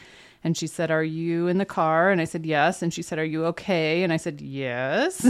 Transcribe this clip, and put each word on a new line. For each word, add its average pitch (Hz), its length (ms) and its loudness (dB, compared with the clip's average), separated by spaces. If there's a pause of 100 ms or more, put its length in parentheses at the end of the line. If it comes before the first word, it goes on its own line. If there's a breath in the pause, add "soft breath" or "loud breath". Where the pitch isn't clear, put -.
(420 loud breath)
and 160 140 0
she 165 100 -4
said, - 240 -4
"Are 160 140 2
you 165 440 -2
in 180 100 2
the 196 80 0
car?" 170 440 2
And 180 120 2
I - 20 0
said, 160 220 -6
"Yes." 156 340 2
And 170 100 0
she 170 120 -6
said, 170 160 -6
"Are 160 60 -2
you 160 220 -2
okay?" 165 560 0
And 170 120 2
I - 20 2
said, 151 240 -6
"Yes." 135 880 -2